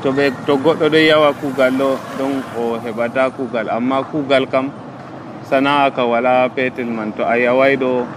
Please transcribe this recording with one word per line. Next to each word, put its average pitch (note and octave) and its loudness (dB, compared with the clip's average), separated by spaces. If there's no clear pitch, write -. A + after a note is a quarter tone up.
To C#3 0
ɓe, C#3 2
to D3 2
goɗɗo D3+ 2
ɗo D#3+ 6
yawa D3+ 4
kuugal C3 0
ɗo, C3+ 0
ɗon C3+ -2
o A#2 -2
heɓata A#2+ -2
kuugal. A#2 -4
Amma C3 0
kuugal C3+ 0
kam, C3 -2
sana'a C#3 4
ka C3 -2
wala B2+ 2
petel B2+ -2
man. A2+ -4
To A#2+ -2
a A#2 0
yawai C3 4
ɗo B2+ 0